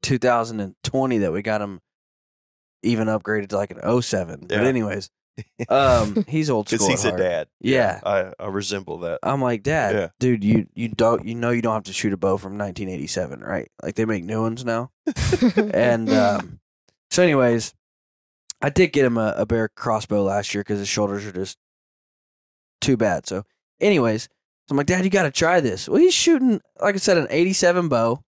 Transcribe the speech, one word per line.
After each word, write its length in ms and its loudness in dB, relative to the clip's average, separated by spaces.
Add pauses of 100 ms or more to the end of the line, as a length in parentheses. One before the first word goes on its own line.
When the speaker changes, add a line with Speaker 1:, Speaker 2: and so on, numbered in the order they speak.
Speaker 1:
two 160 0
thousand 400 0
and 240 -8
twenty 360 0
that 120 0
we 100 -4
got 200 -2
him 200 -10 (1000)
even 240 2
upgraded 420 -2
to, 80 -2
like, 140 -2
an 100 -16
oh 200 2
seven. 460 -4
But 140 0
Speaker 2:
Yeah. 60 4
Speaker 1:
anyways, 420 -2 (300)
Speaker 2:
<laughs> 300 -10
Speaker 1:
um, 580 4
he's 240 -2
old 180 0
Speaker 2:
'Cause 100 0
Speaker 1:
school 120 2
Speaker 2:
he's 140 0
Speaker 1:
at 20 4
Speaker 2:
a 100 0
Speaker 1:
heart. 40 -4
Speaker 2:
dad. 260 -2 (120)
Speaker 1:
Yeah. 460 0
Speaker 2:
I, 340 0
I 80 -8
resemble 520 -6
that. 240 -6
Speaker 1:
I'm 180 -2
like, 220 -2
"Dad, 320 0
Speaker 2:
Yeah. 120 -2 (120)
Speaker 1:
dude, 240 2
you, 320 2
you 140 -6
don't, 360 2
you 80 -8
know 160 -4
you 140 -2
don't 100 0
have 120 -4
to 80 -12
shoot 200 -2
a 40 -6
bow 200 0
from 200 -10
nineteen 320 -8
eighty-seven, 520 -6
right? 300 -8 (100)
Like, 140 -8
they 100 0
make 180 -4
new 200 -4
ones 200 -4
now." 280 -4 (160)
Speaker 3:
<laughs> 240 0 (420)
Speaker 1:
And, 380 2
um, 480 0 (500)
so 140 4
anyways, 500 2 (880)
I 80 0
did 220 2
get 140 4
him 120 2
a, 200 0
a 80 0
Bear 240 0
crossbow 540 -2
last 300 -2
year 100 -4
'cause 160 -4
his 100 -6
shoulders 360 -2
are 60 -10
just 260 -8 (1200)
too 160 2
bad. 300 0
So 160 -6 (360)
anyways, 440 2
so 60 -18 (420)
I'm 60 0
like, 100 0
"Dad, 160 0
you 80 2
gotta 200 2
try 280 2
this." 280 -2
Well, 140 2
he's 120 6
shooting, 480 2 (200)
like 140 2
I 40 -2
said, 180 4
an 120 0
eighty-seven 600 2
bow. 380 0